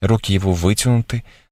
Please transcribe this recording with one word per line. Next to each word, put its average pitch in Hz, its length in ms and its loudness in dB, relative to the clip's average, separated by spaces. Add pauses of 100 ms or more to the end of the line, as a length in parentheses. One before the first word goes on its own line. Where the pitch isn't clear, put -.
Руки 104 320 0
его 95 200 2
вытянуты, 113 720 0 (280)